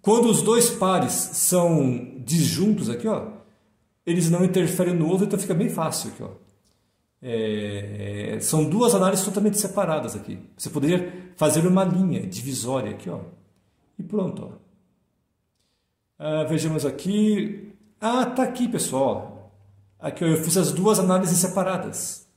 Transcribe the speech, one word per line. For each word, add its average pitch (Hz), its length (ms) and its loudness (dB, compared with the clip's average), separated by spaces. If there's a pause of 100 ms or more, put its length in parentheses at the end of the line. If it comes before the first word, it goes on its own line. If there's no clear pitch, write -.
Quando 233 300 4
os 156 100 4
dois 226 300 4
pares 185 420 0
são 156 1120 0
disjuntos 170 640 2
aqui, 220 200 -4
ó, 196 200 -2 (760)
eles 170 240 2
não 175 160 4
interferem 180 500 2
no 160 140 2
outro, 190 180 2
então 202 120 -2
fica 190 160 -2
bem 202 140 0
fácil - 420 -4
aqui, - 140 -16
ó. 98 60 -12 (920)
É, 104 1120 -4
é, 110 60 -6
são 156 280 0
duas 202 280 4
análises 190 280 2
totalmente 208 340 0
separadas 156 580 -2
aqui. 101 240 -10 (160)
Você - 140 -10
poderia 165 680 -2
fazer 156 300 4
uma 185 180 6
linha 180 420 0
divisória 120 640 -4
aqui, 95 180 -12
ó. 85 120 -8 (760)
E - 60 -12
pronto, 190 420 -4
ó. - 180 -18 (1600)
Ah, 156 260 -2
vejamos 156 400 0
aqui. 208 880 0 (280)
Ah, 240 260 0
tá 254 160 -2
aqui, 247 260 -2
pessoal. - 840 -4 (480)
Aqui, 160 240 -6
ó, - 20 4
eu 160 160 2
fiz - 140 0
as 170 160 2
duas 190 260 2
análises 185 400 2
separadas. 185 880 -4 (100)